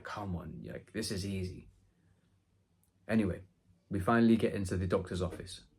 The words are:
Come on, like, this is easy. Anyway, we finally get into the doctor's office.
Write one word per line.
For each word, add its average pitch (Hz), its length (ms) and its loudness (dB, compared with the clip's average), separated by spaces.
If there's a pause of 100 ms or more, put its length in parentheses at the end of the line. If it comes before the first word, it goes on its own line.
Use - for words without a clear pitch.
Come 98 320 -6
on, 80 300 -10
like, 62 260 -12
this - 180 -4
is 95 160 -4
easy. 95 420 -6 (1400)
Anyway, 107 320 2 (500)
we 98 100 -2
finally 117 360 6
get 110 180 2
into 101 220 -2
the 92 100 0
doctor's 92 360 0
office. - 400 -8 (160)